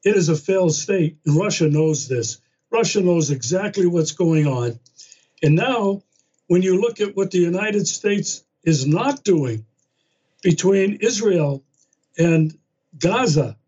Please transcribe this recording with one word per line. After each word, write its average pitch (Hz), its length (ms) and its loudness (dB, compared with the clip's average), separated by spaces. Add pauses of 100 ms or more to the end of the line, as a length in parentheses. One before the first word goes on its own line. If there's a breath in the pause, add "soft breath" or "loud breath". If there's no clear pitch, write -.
it 208 120 4
is 165 120 2
a 160 80 2
failed 180 380 0
state. 175 500 -2
And 147 120 2
Russia 175 320 0
knows 151 400 0
this. 123 300 -6 (320)
Russia 220 300 0
knows 170 300 2
exactly 180 560 -2
what's 175 260 0
going 160 340 2
on. 120 320 -4 (640 loud breath)
And 151 120 4
now, 202 480 0 (460)
when 180 140 4
you 185 180 2
look 233 200 -2
at 202 160 -4
what 196 140 -2
the 185 80 0
United 185 480 0
States - 580 -4 (200)
is 147 220 0
not 247 380 -2
doing 131 400 0 (800)
between 196 580 0
Israel 185 640 0 (540)
and 165 380 2 (420)
Gaza 165 580 0 (120)